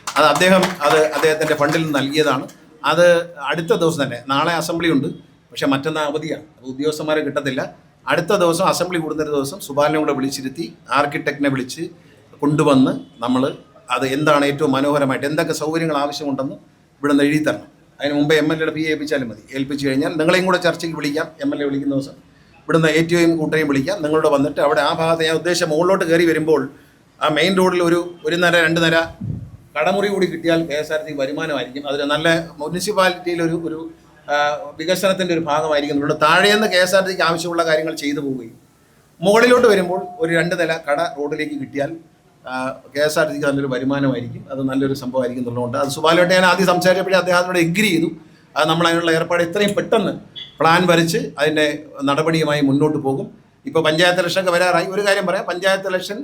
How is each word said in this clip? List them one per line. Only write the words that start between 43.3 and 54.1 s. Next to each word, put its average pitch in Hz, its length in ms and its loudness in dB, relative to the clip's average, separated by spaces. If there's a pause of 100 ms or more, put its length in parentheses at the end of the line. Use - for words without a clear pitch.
സിക്ക് 143 140 -4
നല്ലൊരു 139 200 0
വരുമാനമായിരിക്കും. 131 840 -2
അത് 135 120 -8
നല്ലൊരു 135 320 -2
സംഭവമായിരിക്കും 127 480 -4
എന്നുള്ളതുകൊണ്ട് 120 360 -4
അത് 139 100 -2
സുബാലുമായിട്ട് 170 460 2
ഞാൻ 185 100 4
ആദ്യം 180 220 4
സംസാരിച്ചപ്പോഴേ 185 520 2
അദ്ദേഹം 175 200 2
അതിനോട് 180 200 0
എഗ്രി 175 300 2
ചെയ്തു. 165 200 0 (480)
അത് 151 120 0
നമ്മളതിനുള്ള 170 420 0
ഏർപ്പാട് 170 320 0
എത്രയും 202 320 0
പെട്ടെന്ന് 175 380 0 (480)
പ്ലാൻ 165 260 4
വരച്ച് 165 320 2 (200)
അതിൻ്റെ 151 460 0 (200)
നടപടിയുമായി 151 560 0
മുന്നോട്ട് 143 380 2
പോകും. 135 280 -4 (400)
ഇപ്പോൾ 160 180 -2
പഞ്ചായത്ത് 175 360 2